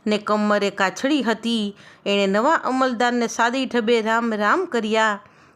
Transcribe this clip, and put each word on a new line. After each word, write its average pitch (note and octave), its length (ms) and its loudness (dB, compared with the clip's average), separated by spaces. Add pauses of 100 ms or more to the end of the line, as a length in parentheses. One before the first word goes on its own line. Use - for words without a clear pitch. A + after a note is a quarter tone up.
ને G#3+ 120 0
કમરે G#3 520 2
કાછડી G3+ 520 0
હતી. A3 540 -2 (300)
એણે G3+ 200 2
નવા A3 280 2
અમલદારને B3 720 0
સાદી A#3+ 400 -2
ઢબે A#3 340 0
રામ A3+ 340 0
રામ G#3+ 300 0
કર્યા. A3 560 0 (360)